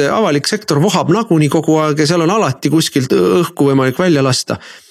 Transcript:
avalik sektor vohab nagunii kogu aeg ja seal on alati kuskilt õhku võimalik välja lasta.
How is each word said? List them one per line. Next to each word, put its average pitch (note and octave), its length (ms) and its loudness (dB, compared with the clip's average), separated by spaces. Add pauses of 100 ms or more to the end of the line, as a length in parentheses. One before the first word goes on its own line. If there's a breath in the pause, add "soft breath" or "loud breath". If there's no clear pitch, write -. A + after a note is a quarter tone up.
avalik D3 400 0
sektor G#3 320 -2
vohab F3 320 0
nagunii E3 400 0
kogu D#3 320 2
aeg D3+ 160 -2
ja D#3 140 0
seal E3+ 100 0
on F#3 160 0
alati C#3+ 320 -2
kuskilt C#3+ 400 -2
õhku F3 640 0
võimalik C3 260 0
välja E3+ 240 2
lasta. - 380 -2 (300 loud breath)